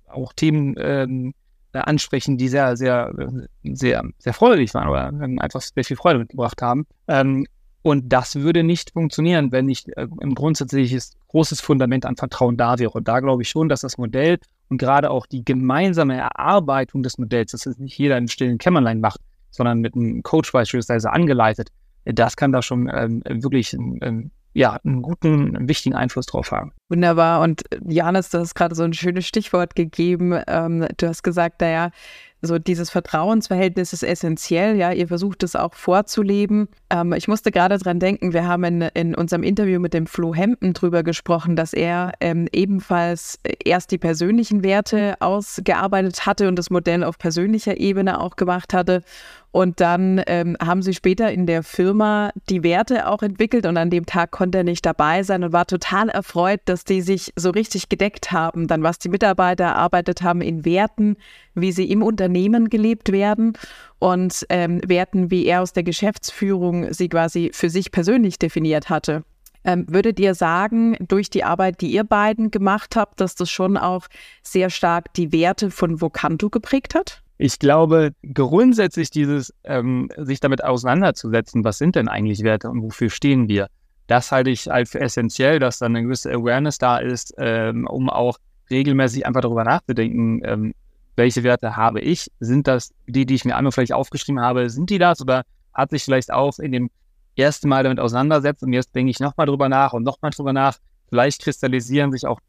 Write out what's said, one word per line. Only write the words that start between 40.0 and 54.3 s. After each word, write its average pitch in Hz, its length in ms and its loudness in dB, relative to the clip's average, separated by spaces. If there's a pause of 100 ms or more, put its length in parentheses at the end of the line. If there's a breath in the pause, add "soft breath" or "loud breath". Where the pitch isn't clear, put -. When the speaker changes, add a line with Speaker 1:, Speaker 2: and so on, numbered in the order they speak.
Speaker 2:
Flo 165 260 -4
Hempen 190 400 0
drüber 170 300 0
gesprochen, 165 540 0
dass 165 160 -2
er, 175 480 -2
ähm, 170 320 0
ebenfalls 175 880 -2
erst - 480 -2
die 185 60 -2
persönlichen 190 680 0
Werte 202 560 0
ausgearbeitet 190 1080 -2
hatte 202 220 2
und 185 80 2
das 175 140 -4
Modell 175 340 0
auf 165 140 -4
persönlicher 190 600 -2
Ebene 190 440 0
auch 180 160 -8
gemacht 180 360 -2
hatte. 180 300 2 (480 loud breath)
Und 185 300 2
dann, 185 460 4
ähm, 170 360 0
haben 180 200 0
sie 185 100 0
später 196 380 2
in 180 160 0
der 165 160 0
Firma 208 680 0 (200)
die 185 140 0
Werte 208 440 2
auch 208 160 -2
entwickelt 214 420 0
und 170 120 0
an 170 120 2
dem 175 160 0
Tag 175 240 -2
konnte 185 300 0